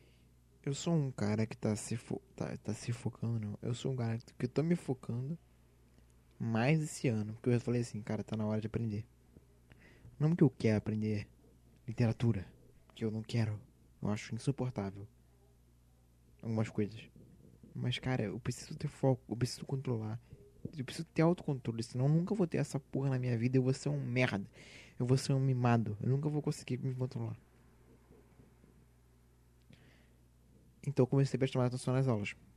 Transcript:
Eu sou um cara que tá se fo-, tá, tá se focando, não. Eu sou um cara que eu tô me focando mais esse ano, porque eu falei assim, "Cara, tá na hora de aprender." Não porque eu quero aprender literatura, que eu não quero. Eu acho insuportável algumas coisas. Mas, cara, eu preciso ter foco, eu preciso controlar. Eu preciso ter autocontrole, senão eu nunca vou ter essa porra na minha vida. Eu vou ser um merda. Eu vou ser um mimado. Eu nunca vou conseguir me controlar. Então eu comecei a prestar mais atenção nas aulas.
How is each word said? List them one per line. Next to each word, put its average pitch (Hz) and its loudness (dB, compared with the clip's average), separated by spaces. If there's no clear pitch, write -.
Eu 139 -2
sou 170 0
um 143 2
cara 107 2
que - -6
tá 107 2
se 110 -4
fo-, - -6
tá, - -6
tá - -4
se 117 -4
focando, 117 -4
não. 104 -6
Eu 117 -2
sou 135 -4
um 131 -2
cara 117 -2
que - -8
eu 120 -2
tô 139 0
me 170 2
focando 131 -6
mais 117 2
esse 151 -2
ano, 107 -2
porque 113 -2
eu 120 6
falei 120 0
assim, 113 -6
"Cara, 107 -4
tá - -6
na 110 -2
hora 107 0
de 110 -2
aprender." 107 -4
Não 151 2
porque 175 4
eu 131 8
quero 110 2
aprender 107 -2
literatura, 110 2
que - -8
eu 110 0
não 110 -4
quero. 107 -2
Eu 98 -4
acho 107 -6
insuportável 107 -4
algumas 110 0
coisas. 104 -4
Mas, 123 -2
cara, 127 -2
eu 107 -4
preciso - -8
ter 156 -4
foco, 131 0
eu - -6
preciso 123 -4
controlar. 117 -4
Eu 131 -6
preciso - -8
ter - 2
autocontrole, 135 0
senão 127 0
eu 143 6
nunca 170 2
vou 190 2
ter - -2
essa 143 -2
porra 139 -2
na 131 2
minha 123 2
vida. 127 4
Eu 131 8
vou 131 4
ser 135 -4
um 147 0
merda. 123 2
Eu 127 0
vou 127 6
ser - 0
um 135 4
mimado. 120 4
Eu 117 2
nunca 139 2
vou 147 0
conseguir 139 -2
me 131 -2
controlar. 117 -4
Então 139 6
eu 120 6
comecei 139 4
a - -4
prestar 135 0
mais 123 2
atenção 127 -2
nas 131 4
aulas. 104 0